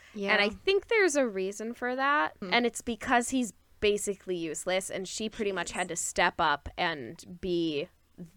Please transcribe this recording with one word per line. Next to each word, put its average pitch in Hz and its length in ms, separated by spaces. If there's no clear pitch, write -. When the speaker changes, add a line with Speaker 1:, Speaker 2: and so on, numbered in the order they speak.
Speaker 1:
Yeah. 196 180
Speaker 2:
And 208 80
I 208 80
think 381 380
there's 381 280
a 269 120
reason 202 480
for 247 200
that, 285 440
Speaker 1:
Mm. 185 140
Speaker 2:
and 240 120
it's 226 160
because 240 480
he's 247 240
basically 202 560
useless, 170 540
and 185 180
she 220 220
pretty 202 220
much 175 200
Speaker 1:
Yes. - 60
Speaker 2:
had 180 120
to - 60
step - 440
up 151 360
and 165 640
be 165 480